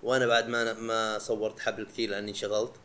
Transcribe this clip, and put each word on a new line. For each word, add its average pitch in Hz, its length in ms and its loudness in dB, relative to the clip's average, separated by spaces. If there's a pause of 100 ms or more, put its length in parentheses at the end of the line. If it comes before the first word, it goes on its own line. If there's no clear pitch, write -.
وأنا 123 240 4
بعد 117 220 4
ما، 117 240 0
ما 113 460 0
صورت 107 420 -2
حبل 110 260 -4
كثير 110 240 -4
لأني 104 200 -4
انشغلت. 107 420 -2 (120)